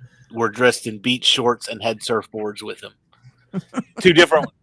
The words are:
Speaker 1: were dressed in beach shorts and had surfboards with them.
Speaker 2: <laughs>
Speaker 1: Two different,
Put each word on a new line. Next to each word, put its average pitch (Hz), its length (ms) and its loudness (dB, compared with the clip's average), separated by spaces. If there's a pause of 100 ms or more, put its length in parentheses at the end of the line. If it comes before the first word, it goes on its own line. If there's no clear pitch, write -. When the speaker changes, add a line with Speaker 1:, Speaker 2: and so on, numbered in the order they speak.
(320)
Speaker 1:
were 113 160 -2
dressed 120 400 2
in 107 100 -10
beach 123 260 -2
shorts 120 440 0
and 113 140 -10
had 110 180 -2
surfboards 107 640 -6
with 104 180 -12
them. 104 120 -18 (600)
Speaker 2:
<laughs> - 480 -10
Speaker 1:
Two 185 120 6
different, 156 380 4 (120)